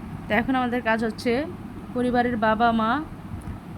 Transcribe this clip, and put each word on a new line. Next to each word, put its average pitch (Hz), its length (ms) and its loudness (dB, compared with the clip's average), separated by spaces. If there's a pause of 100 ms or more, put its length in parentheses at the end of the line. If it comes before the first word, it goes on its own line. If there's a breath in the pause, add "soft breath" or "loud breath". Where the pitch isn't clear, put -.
(280)
তো 220 60 2
এখন 240 220 4
আমাদের 247 260 2
কাজ 226 220 2
হচ্ছে 233 420 0 (480)
পরিবারের 247 440 2
বাবা 220 340 4
মা 226 320 2 (760)